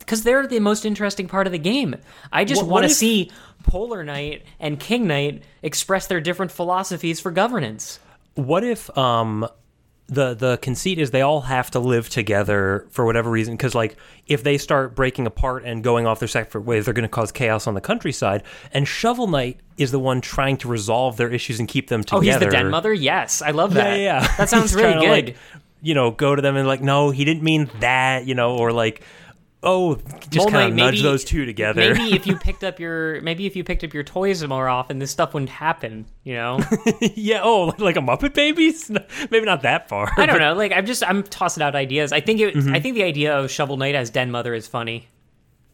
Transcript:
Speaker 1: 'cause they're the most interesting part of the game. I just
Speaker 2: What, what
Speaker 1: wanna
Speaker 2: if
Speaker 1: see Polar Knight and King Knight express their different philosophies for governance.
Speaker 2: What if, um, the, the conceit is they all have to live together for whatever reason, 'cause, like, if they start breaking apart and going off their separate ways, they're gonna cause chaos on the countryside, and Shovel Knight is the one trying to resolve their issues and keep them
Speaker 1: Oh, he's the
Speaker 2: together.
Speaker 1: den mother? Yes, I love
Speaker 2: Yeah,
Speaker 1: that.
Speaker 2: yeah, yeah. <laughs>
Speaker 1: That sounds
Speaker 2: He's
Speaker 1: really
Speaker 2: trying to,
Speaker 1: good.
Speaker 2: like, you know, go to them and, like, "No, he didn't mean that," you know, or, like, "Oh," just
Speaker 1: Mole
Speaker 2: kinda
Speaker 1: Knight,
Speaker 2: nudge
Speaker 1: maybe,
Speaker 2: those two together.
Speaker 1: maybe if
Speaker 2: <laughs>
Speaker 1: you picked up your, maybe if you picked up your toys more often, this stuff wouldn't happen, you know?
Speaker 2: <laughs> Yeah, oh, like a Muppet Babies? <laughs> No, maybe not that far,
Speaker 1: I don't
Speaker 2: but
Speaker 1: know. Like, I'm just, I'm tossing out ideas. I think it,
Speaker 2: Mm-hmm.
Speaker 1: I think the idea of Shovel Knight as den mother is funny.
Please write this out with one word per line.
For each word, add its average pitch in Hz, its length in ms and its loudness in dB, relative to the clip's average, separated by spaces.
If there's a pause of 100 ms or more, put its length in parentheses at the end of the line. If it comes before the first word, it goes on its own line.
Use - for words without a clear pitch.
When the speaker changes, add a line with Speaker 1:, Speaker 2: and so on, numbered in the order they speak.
Speaker 1:
'cause 220 180 -2
they're 262 220 4
the 247 140 -2
most 214 240 2
interesting 202 440 -4
part 190 180 0
of 180 60 -4
the 180 60 -4
game. 185 360 0 (380)
I 170 120 2
just 226 180 2
Speaker 2:
What, 175 40 -2
what 170 80 -2
Speaker 1:
wanna 226 120 6
Speaker 2:
if 302 60 4
Speaker 1:
see 220 380 2 (320)
Polar 208 420 -2
Knight 147 380 -8 (160)
and 147 220 -6
King 233 260 0
Knight 143 360 0 (200)
express 185 460 -2
their 180 120 -2
different 175 300 -4
philosophies 175 720 -4
for 185 100 -6
governance. 170 680 -2 (340)
Speaker 2:
What 151 300 0
if, 240 340 -4
um, 113 480 2 (600)
the, 131 260 0
the 123 260 0
conceit 165 380 -2
is 139 140 0
they 131 100 2
all 143 200 2
have 127 280 -2
to - 80 0
live 120 300 0
together 101 840 0
for 127 140 -2
whatever 113 260 0
reason, 113 260 -2
'cause, 123 200 -2
like, 110 200 0 (300)
if 135 160 0
they 143 160 2
start 135 380 -2
breaking 127 320 0
apart 127 360 -2
and 117 200 -6
going 117 240 4
off 110 100 2
their 120 80 -4
separate 110 360 -4
ways, 110 240 0
they're 110 80 0
gonna 113 120 0
cause 107 240 -2
chaos 110 380 0
on 107 60 0
the 95 60 -4
countryside, 131 600 -2 (300)
and 139 160 0
Shovel 240 400 -2
Knight 127 320 -2 (160)
is 131 160 0
the 135 80 2
one 127 200 0
trying 135 360 -2
to 123 120 -6
resolve 117 480 0
their 120 140 0
issues 117 300 -4
and 113 80 -2
keep - 200 -2
them 113 220 0
Speaker 1:
Oh, 202 80 2
he's 190 160 4
the 131 120 4
Speaker 2:
together. - 180 4
Speaker 1:
den 95 80 0
mother? 185 200 0
Yes, 151 480 0
I 151 120 -2
love 175 240 2
Speaker 2:
Yeah, 127 80 4
Speaker 1:
that. 202 160 0
Speaker 2:
yeah, 185 220 0
yeah. - 120 2
<laughs> - 40 -2
Speaker 1:
That 196 100 2
sounds 220 240 4
Speaker 2:
He's - 20 0
Speaker 1:
really 202 200 4
Speaker 2:
trying 160 60 2
to, 165 60 4
Speaker 1:
good. 190 200 4
Speaker 2:
like, 123 100 -10 (460)
you 156 120 0
know, 127 160 4
go 139 240 2
to 139 80 2
them 139 140 2
and, 135 100 2
like, 135 160 0
"No, 143 280 4
he 139 140 0
didn't 151 200 0
mean 156 260 2 (100)
that," 127 460 2
you 131 80 -2
know, 120 220 0
or, 117 140 2
like, 113 320 0 (600)
"Oh," 180 320 2 (340)
just 151 80 0
Speaker 1:
Mole 185 120 4
Speaker 2:
kinda 208 120 4
Speaker 1:
Knight, 196 140 2
Speaker 2:
nudge 127 220 4
Speaker 1:
maybe, - 60 0
Speaker 2:
those 139 220 2
two 147 220 -2
together. 110 480 2
Speaker 1:
maybe 226 200 0
if 185 120 -6
Speaker 2:
<laughs> - 0 -
Speaker 1:
you 190 100 0
picked - 280 -4
up 185 140 -6
your, 160 440 -6
maybe 170 240 -6
if 190 100 -8
you 175 80 -6
picked 175 180 -4
up 151 120 -10
your 147 80 -6
toys 185 440 -2
more 131 220 -2
often, 127 300 -2
this 139 120 -6
stuff 165 220 -2
wouldn't 135 160 -4
happen, 117 560 -6 (200)
you 127 100 -8
know? 120 260 -2 (260)
Speaker 2:
<laughs> - 140 0 (140)
Yeah, 214 280 -2
oh, 196 360 4
like 185 180 2
a 170 40 0
Muppet 135 340 0
Babies? 311 560 2
<laughs> - 0 -
No, 208 100 -2 (300)
maybe 220 160 2
not 170 160 2
that 131 260 0
far, 104 300 -2
Speaker 1:
I 202 80 6
don't 294 80 4
Speaker 2:
but 165 80 4
Speaker 1:
know. 151 100 4
Like, 196 200 0
I'm 190 120 2
just, 240 180 -4
I'm 196 200 0
tossing 170 400 -4
out 143 120 0
ideas. 139 380 -2
I 151 80 0
think 220 200 2
it, 208 140 2
Speaker 2:
Mm-hmm. 139 200 2
Speaker 1:
I - 60 0
think 262 140 -4
the 208 100 0
idea 147 340 0
of 135 120 -2
Shovel 139 280 -4
Knight 139 160 -2
as 120 160 -2
den 127 200 -2
mother 120 220 -4
is 113 140 -6
funny. 117 420 -8 (640)